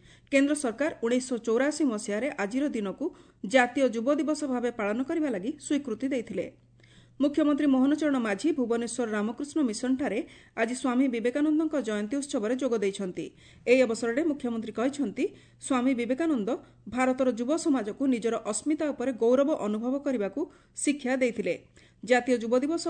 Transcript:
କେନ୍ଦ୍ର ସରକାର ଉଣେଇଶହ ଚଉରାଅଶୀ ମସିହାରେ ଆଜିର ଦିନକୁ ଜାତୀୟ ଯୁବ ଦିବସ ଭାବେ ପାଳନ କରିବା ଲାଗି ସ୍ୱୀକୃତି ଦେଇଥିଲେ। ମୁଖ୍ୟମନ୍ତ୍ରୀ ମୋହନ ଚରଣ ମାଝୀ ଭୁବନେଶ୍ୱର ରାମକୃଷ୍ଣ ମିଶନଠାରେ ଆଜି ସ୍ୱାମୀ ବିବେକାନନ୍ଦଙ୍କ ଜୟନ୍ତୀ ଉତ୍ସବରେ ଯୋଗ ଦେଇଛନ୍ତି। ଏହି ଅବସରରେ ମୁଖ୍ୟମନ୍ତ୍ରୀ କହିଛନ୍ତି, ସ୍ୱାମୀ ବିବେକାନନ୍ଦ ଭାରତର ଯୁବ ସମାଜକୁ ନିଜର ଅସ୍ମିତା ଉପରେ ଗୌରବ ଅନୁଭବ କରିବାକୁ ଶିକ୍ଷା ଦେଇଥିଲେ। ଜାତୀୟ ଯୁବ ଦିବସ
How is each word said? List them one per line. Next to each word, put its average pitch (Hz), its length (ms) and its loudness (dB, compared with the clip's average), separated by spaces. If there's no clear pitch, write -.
କେନ୍ଦ୍ର 277 300 4
ସରକାର 269 280 -2
ଉଣେଇଶହ 247 320 0
ଚଉରାଅଶୀ 277 460 2
ମସିହାରେ 208 360 -4
ଆଜିର 240 220 -2
ଦିନକୁ 208 300 -4
ଜାତୀୟ 247 520 4
ଯୁବ 226 120 -2
ଦିବସ 302 200 -2
ଭାବେ 240 180 -2
ପାଳନ 214 180 -2
କରିବା 311 260 -2
ଲାଗି 196 160 -6
ସ୍ୱୀକୃତି 269 460 -4
ଦେଇଥିଲେ। 220 340 -4
ମୁଖ୍ୟମନ୍ତ୍ରୀ 294 540 4
ମୋହନ 262 260 6
ଚରଣ 294 160 2
ମାଝୀ 202 220 0
ଭୁବନେଶ୍ୱର 233 580 -2
ରାମକୃଷ୍ଣ 233 420 -4
ମିଶନଠାରେ 247 480 -2
ଆଜି 226 220 -2
ସ୍ୱାମୀ 254 320 2
ବିବେକାନନ୍ଦଙ୍କ 294 600 0
ଜୟନ୍ତୀ 214 320 -2
ଉତ୍ସବରେ 247 420 -2
ଯୋଗ 247 200 0
ଦେଇଛନ୍ତି। 196 440 -4
ଏହି 254 200 8
ଅବସରରେ 233 440 0
ମୁଖ୍ୟମନ୍ତ୍ରୀ 226 480 -4
କହିଛନ୍ତି, 262 460 -2
ସ୍ୱାମୀ 254 340 2
ବିବେକାନନ୍ଦ 254 500 0
ଭାରତର 254 340 2
ଯୁବ 247 120 -2
ସମାଜକୁ 247 380 0
ନିଜର 226 200 0
ଅସ୍ମିତା 302 400 -2
ଉପରେ 247 180 -4
ଗୌରବ 254 280 4
ଅନୁଭବ 220 280 -2
କରିବାକୁ 226 340 -2
ଶିକ୍ଷା 277 400 0
ଦେଇଥିଲେ। 202 320 0
ଜାତୀୟ 247 400 2
ଯୁବ 226 100 -2
ଦିବସ 330 280 -2